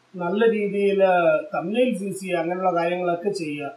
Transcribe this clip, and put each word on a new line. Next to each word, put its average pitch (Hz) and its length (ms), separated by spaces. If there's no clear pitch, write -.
നല്ല 202 360
രീതിയിൽ 202 520
തംബ്നെയിൽസ് 202 480
യൂസ് 190 160
ചെയ്യുക, 180 180
അങ്ങനെയുള്ള 180 440
കാര്യങ്ങളൊക്കെ 175 480
ചെയ്യുക. 147 480